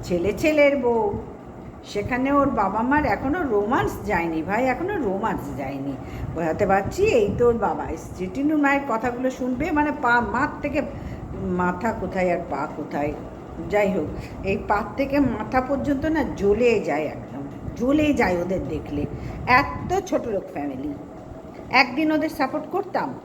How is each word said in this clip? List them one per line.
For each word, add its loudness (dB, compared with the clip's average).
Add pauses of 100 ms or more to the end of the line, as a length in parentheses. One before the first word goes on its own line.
ছেলে 0
ছেলের 6
বউ, 2 (880)
সেখানে 0
ওর 6 (100)
বাবা 2
মার 4
এখনও 0 (140)
রোম্যান্স 2 (140)
যায়নি 0
ভাই, 0 (120)
এখনও -2 (100)
রোম্যান্স -2 (120)
যায়নি, -6 (400)
বোঝাতে 0
পারছি? 2 (180)
এই 4 (100)
তো 4
ওর 4 (100)
বাবা -2 (100)
এসছে, -10 (120)
টিনুর 2
মায়ের 4
কথাগুলো 0
শুনবে, -2 (120)
মানে 2 (120)
পা, 4 (200)
মাথ 0 (120)
থেকে 0 (800)
মাথা 0
কোথায় -2
আর 0
পা -4 (160)
কোথায়, -4 (580)
যাই 4
হোক, 0 (420)
এই 2 (120)
পা 2 (180)
থেকে 0 (180)
মাথা 0
পর্যন্ত 0
না 2 (180)
জ্বলে 4 (200)
যায়, 0 (100)
একদম -10 (360)
জ্বলে 4 (140)
যায় 4
ওদের -2
দেখলে। -4 (580)
এত -4 (180)
ছোট 0 (100)
লোক -2
ফ্যামিলি, -6 (920)
একদিন 2
ওদের 0
সাপোর্ট -2
করতাম -2 (160)